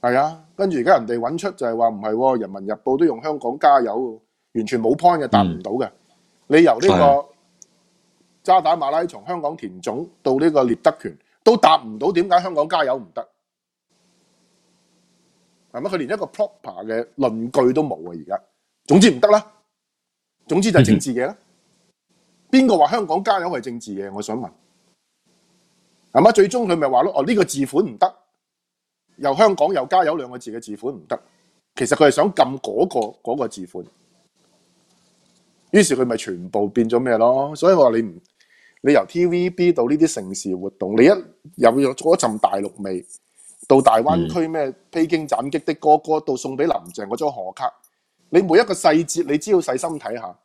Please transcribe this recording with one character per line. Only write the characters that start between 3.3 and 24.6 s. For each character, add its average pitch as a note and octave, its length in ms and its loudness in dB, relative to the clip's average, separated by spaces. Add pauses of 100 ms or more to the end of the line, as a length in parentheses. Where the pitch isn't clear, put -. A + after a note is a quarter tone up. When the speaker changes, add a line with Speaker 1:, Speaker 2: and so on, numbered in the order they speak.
Speaker 1:
港 B2 200 -8
加 C#3+ 220 4
油 A2+ 120 -4 (640)
喎， A#2 40 -4
完 G#2+ 80 -4
全 A#2+ 160 -4
冇 A#2 140 0
point E3+ 220 2
嘅， C3+ 100 -6
答 - 140 2
唔 E2+ 200 -4
到 G2 100 -8
嘅。 A#2+ 140 -4
Speaker 2:
嗯。 F#2+ 60 -14 (540)
Speaker 1:
你 D#3 160 4
由 D3+ 180 6
呢 E3+ 80 0
個 F#3+ 60 4
Speaker 2:
係 C#3+ 260 4
啊。 - 60 -12 (1160)
Speaker 1:
渣 F#3 180 4
打 D#3 140 0
馬 D3 160 -4
拉 D#3+ 140 -2
松、 A#2+ 220 -10
香 F3 160 -8
港 D3 120 -6
田 F#2 280 -14
總 B2+ 260 -8 (140)
到 C3 140 0
呢 D#3+ 140 2
個 C#3+ 140 2
聶 A#2 160 0
德 D#3 180 2
權， E2 200 -14 (260)
都 A3+ 140 6
答 D#3+ 240 6
唔 A2 160 -14
到 D3 120 -2
點 F3+ 180 -2
解 F3+ 120 4
香 F3+ 140 -8
港 D3+ 120 0
加 E3 200 -2
油 C3 100 -2
唔 A#2+ 160 -12
得。 - 160 -12 (2500)
係 A#2+ 100 -12
咪？ F#3+ 80 -4
佢 F#3+ 80 -6
連 C3+ 120 -6
一 G#3+ 60 -4
個 G3 80 -6
proper G#2 640 -10
嘅 A2+ 200 -4 (120)
論 A#2 320 -2
據 C3 240 2
都 D#3 80 0
冇 B2 140 -4 (140)
啊， E2+ 80 -14
而 D2 60 -16
家。 G2 180 -8 (440)
總 D#3+ 120 6
之 G3+ 120 8
唔 B2+ 100 -4
得 G#3 80 4
啦。 - 240 2 (960)
總 D#3+ 140 0
之 G#3 120 -2
就 D#3+ 80 6
係 C3 60 6
政 G#3 120 4
治 C3+ 160 -6
嘢 B2 120 -4
啦。 G3+ 100 -10
Speaker 2:
嗯 - 0 -
哼。 - 100 -20 (1040)
Speaker 1:
邊 C4 160 6
個 G3+ 120 4
話 D3 100 6
香 G#3+ 180 -2
港 D#3+ 160 -2
加 G3+ 180 0
油 E3+ 80 -4
係 D3+ 120 -6
政 A#2+ 180 -10
治 A2 140 -14
嘢？ G2 180 -10
我 G2+ 120 -10
想 A2 180 -8
問。 G2 100 -12 (1600)